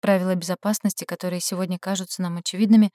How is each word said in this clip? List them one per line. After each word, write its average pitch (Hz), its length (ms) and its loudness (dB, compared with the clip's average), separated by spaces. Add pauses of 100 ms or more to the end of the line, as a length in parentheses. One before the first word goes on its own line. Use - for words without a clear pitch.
Правила 185 340 2
безопасности, 185 680 -2
которые 180 360 -6
сегодня 180 380 -4
кажутся 190 440 -6
нам 170 160 -4
очевидными 208 560 4